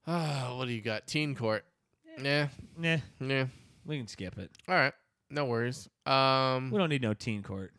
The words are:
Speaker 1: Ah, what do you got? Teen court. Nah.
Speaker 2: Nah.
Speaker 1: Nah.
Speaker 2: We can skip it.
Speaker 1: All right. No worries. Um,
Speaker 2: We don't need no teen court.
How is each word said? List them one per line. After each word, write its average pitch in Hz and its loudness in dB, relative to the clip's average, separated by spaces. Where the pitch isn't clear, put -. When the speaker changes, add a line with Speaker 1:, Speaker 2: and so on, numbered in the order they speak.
Speaker 1:
Ah, 147 -2
what 127 -2
do 120 -2
you 113 -4
got? 110 -2
Teen 151 0
court. 110 0
Nah. 143 2
Speaker 2:
Nah. 165 2
Speaker 1:
Nah. 131 2
Speaker 2:
We 151 -4
can 117 -8
skip - -10
it. 98 -10
Speaker 1:
All 185 2
right. 139 4
No 143 -2
worries. 120 -2
Um, 131 4
Speaker 2:
We 208 0
don't 175 4
need 139 2
no 110 2
teen 107 -4
court. 95 -10